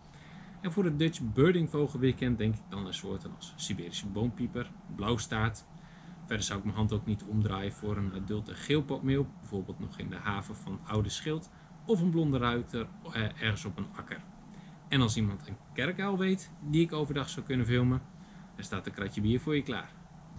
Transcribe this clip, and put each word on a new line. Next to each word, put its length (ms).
En 120
voor 120
het 140
Dutch 220
Birding 500
Vogelweekend 680
denk 160
ik 140
dan 180
aan 80
soorten 420
als 200
Siberische 500
boompieper, 640
blauwstaart. 680
Verder 180
zou 140
ik 60
mijn 120
hand 160
ook 140
niet 180
omdraaien 480
voor 240
een 160
adulte 420
geelpotmeel, 720
bijvoorbeeld 400
nog 200
in 120
de 60
haven 400
van 280
Oude 240
Schild, 420
of 160
een 100
blonde 280
ruiter, 480
eh, 100
ergens 420
op 140
een 80
akker. 260
En 120
als 160
iemand 320
een 80
kerkuil 460
weet 320
die 220
ik 100
overdag 360
zou 180
kunnen 200
filmen, 360
dan 100
staat 220
een 60
kratje 280
bier 200
voor 140
je 80
klaar. 300